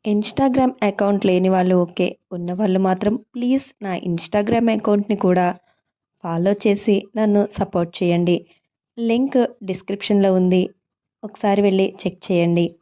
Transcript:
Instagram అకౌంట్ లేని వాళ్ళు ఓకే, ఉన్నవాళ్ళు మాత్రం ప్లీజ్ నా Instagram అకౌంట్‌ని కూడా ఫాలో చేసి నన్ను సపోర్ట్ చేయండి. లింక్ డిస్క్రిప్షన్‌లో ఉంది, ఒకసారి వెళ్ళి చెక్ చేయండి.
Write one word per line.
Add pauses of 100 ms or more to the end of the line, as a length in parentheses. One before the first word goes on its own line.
Instagram (120)
అకౌంట్
లేని
వాళ్ళు
ఓకే, (160)
ఉన్నవాళ్ళు
మాత్రం
ప్లీజ్ (160)
నా
Instagram
అకౌంట్‌ని
కూడా (760)
ఫాలో
చేసి (200)
నన్ను (100)
సపోర్ట్
చేయండి. (520)
లింక్ (260)
డిస్క్రిప్షన్‌లో
ఉంది, (600)
ఒకసారి
వెళ్ళి (120)
చెక్
చేయండి.